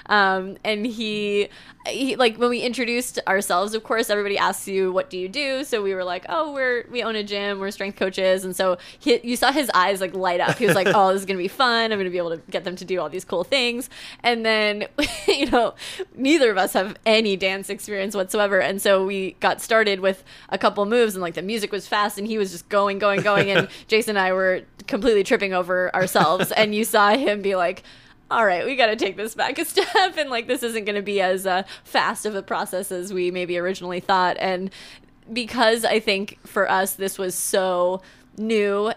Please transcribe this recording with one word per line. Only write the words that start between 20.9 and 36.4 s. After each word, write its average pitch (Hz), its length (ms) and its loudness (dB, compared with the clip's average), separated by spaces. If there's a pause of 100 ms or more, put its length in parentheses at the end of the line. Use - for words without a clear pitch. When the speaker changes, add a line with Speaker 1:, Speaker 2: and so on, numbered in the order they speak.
Speaker 1:
and, 185 60 -6
like, 170 140 -6
the 160 60 -6
music 202 300 -4
was 202 160 -6
fast, 208 300 0
and 208 100 -6
he 220 100 -4
was 190 140 -2
just 170 160 -14
going, 196 320 2
going, 196 220 2
going. 202 280 2
And 190 280 2
Speaker 2:
<laughs> - 100 -20
Speaker 1:
Jason 214 300 2
and - 20 4
I 185 140 2
were 185 280 2 (260)
completely 208 360 2
tripping 196 300 0
over 180 420 0
ourselves. 185 560 2
And 214 240 2
you 214 80 0
saw 208 320 4
him 262 260 0
be 196 140 0
like, 180 280 -2 (460)
"All 226 160 2
right, 175 200 2
we 262 100 -2
gotta 226 220 2
take 196 200 -2
this 220 180 -8
back 269 220 -2
a 330 80 -2
step, 370 520 2
and, 285 120 -2
like, 233 180 -4
this 247 160 0
isn't 226 220 -4
gonna 202 160 -2
be 196 200 -2
as, 190 260 0
uh, 185 160 0 (200)
fast 208 420 -2
of 214 100 -4
a 196 60 -4
process 190 500 -6
as 185 220 -8
we 180 180 -2
maybe 180 260 -4
originally 180 440 -4
thought." 185 380 2
And 190 300 -2 (640)
because 233 540 2
I 214 140 2
think 202 460 -2